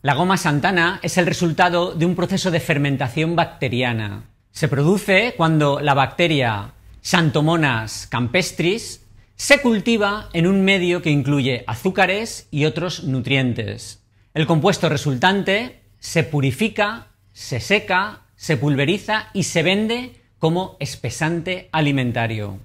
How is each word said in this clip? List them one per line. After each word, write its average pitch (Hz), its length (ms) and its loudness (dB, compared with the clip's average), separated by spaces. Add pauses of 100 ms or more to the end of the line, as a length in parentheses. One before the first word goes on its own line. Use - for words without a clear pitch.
La 135 120 2
goma 180 220 2
xantana 170 640 2
es 165 140 -2
el 180 100 4
resultado 175 680 2
de 165 120 2
un 180 100 2
proceso 185 340 0
de 165 80 0
fermentación 143 800 0
bacteriana. 120 880 -2 (260)
Se - 160 -2
produce 190 720 2
cuando 151 420 2
la 143 160 2
bacteria 131 800 0 (320)
Xanthomonas 151 1040 0
campestris 170 960 -4 (300)
se 277 240 4
cultiva 214 720 0
en 170 160 2
un 196 160 4
medio 175 380 2
que 165 80 0
incluye 139 580 0
azúcares 190 840 -2
y 147 140 0
otros 160 400 -4
nutrientes. 120 1000 -2 (320)
El 160 120 0
compuesto 165 420 2
resultante 180 920 0 (200)
se - 240 -2
purifica, 202 840 -2 (240)
se - 280 -8
seca, 202 640 -2 (120)
se - 220 -2
pulveriza 151 760 0
y 196 100 0
se 165 180 0
vende 220 580 -2 (200)
como 175 400 -2
espesante 165 920 -6
alimentario. 117 960 -2